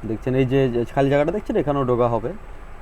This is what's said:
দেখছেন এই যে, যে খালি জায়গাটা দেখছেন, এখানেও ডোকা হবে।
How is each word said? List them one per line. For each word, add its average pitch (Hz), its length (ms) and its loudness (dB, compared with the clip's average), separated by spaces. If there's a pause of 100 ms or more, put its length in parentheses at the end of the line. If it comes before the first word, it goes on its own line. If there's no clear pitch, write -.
দেখছেন 120 260 -2
এই 131 120 4
যে, 135 220 2
যে 120 160 0
খালি 139 260 0
জায়গাটা 147 220 2
দেখছেন, 214 240 -4
এখানেও 143 280 0
ডোকা 123 240 2
হবে। 117 240 -2 (500)